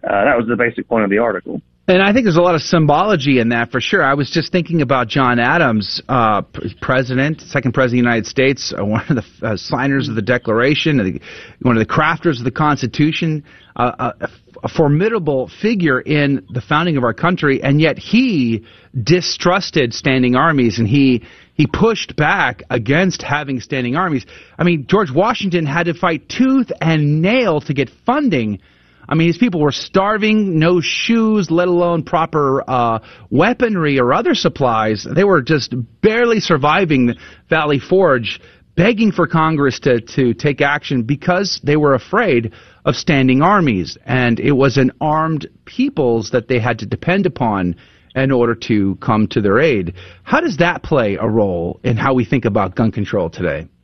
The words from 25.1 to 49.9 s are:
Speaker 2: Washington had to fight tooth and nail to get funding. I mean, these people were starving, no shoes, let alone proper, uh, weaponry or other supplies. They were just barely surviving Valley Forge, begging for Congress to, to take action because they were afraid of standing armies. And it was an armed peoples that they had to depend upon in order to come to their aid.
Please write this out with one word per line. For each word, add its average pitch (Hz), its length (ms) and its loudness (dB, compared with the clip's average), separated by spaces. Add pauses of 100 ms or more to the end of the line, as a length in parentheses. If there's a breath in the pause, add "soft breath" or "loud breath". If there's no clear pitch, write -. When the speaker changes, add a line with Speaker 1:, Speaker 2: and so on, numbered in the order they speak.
Speaker 2:
Washington 180 540 0
had 165 180 -2
to 170 80 -2
fight 165 380 -4
tooth 262 500 0
and 156 400 2
nail 196 400 0
to - 140 -6
get 131 160 -2 (160)
funding. 160 540 0 (460 soft breath)
I 151 100 -2
mean, 165 120 2
these 170 80 0
people 185 240 0
were 147 100 2
starving, 202 880 0
no 170 220 4
shoes, 220 680 0
let 175 180 2
alone 175 360 0
proper, 147 600 0
uh, 117 340 0 (280 loud breath)
weaponry 175 720 0
or 123 140 2
other 262 200 2
supplies. 110 760 0
They 160 160 2
were 185 180 4
just 135 320 -2 (260)
barely 226 400 2
surviving 147 760 2 (340 loud breath)
Valley 151 280 0
Forge, 143 640 0 (360 soft breath)
begging 214 360 2
for 170 140 0
Congress 156 540 0
to, 120 200 2 (160)
to 127 160 2
take 143 300 -2
action 143 400 -2
because 175 600 -2
they 147 140 0
were 147 160 2
afraid 131 640 0 (320 loud breath)
of 139 100 0
standing 135 460 2
armies. 151 640 0
And 123 340 0
it - 120 0
was 135 260 2
an 131 140 2 (100)
armed 156 460 -2 (180)
peoples 127 640 -2
that 120 180 -2
they 123 100 0
had 117 200 -2
to 107 80 -10
depend 185 400 -2
upon 101 500 -2 (380 soft breath)
in 135 160 0
order 120 240 2
to 101 480 -2
come 107 300 2
to 117 100 -2
their 101 180 2
aid. 104 360 -2 (260 loud breath)